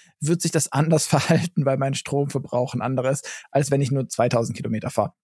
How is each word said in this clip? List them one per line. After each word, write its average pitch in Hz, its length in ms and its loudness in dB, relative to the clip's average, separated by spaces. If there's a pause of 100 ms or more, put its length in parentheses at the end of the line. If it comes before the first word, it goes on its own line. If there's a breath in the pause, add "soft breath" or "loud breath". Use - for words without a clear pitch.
(260 soft breath)
wird 170 140 2
sich 160 120 -2
das - 200 0
anders 156 340 4
<laughs> - 80 0
verhalten, 160 520 2
weil 135 100 2
mein 135 180 -2
Stromverbrauch 135 800 -4
ein 131 60 -4
anderer 127 300 0
ist, - 400 -6
als 143 200 2
wenn 139 100 4
ich 131 100 0
nur 135 180 0
zweitausend 117 480 0
Kilometer - 340 -4
fahre. - 220 -2 (120)